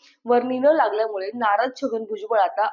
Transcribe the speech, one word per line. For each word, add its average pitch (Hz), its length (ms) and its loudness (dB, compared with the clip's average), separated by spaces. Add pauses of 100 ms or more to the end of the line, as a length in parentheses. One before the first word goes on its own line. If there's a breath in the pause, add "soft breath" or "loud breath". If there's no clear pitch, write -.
(240 soft breath)
वर्णी 247 340 0
न 254 60 -4
लागल्यामुळे 214 640 2
नाराज 226 500 0
छगन 226 280 -4
भुजबळ 220 340 -2
आता 196 340 2